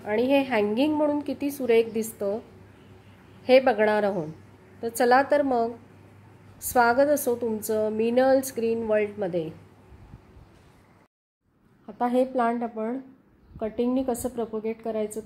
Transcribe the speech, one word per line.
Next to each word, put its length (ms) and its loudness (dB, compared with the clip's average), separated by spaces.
आणि 160 0
हे 200 4
हँगिंग 520 0
म्हणून 260 0
किती 320 -6
सुरेख 320 2
दिसतं 460 -4
हे 120 8
बघणार 440 2
आहोत. 240 -2
तर 80 -4
चला 320 4
तर 100 4
मग, 300 0
स्वागत 460 4
असो 280 0
तुमचं 560 -2
मिनल्स 640 2
ग्रीन 260 -2
वर्ल्डमध्ये. 640 -2
आता 200 -4
हे 180 2
प्लांट 380 -2
आपण 360 -6
कटिंगनी 440 -2
कसं 260 -4
प्रपोगेट 520 -8
करायचं 440 -6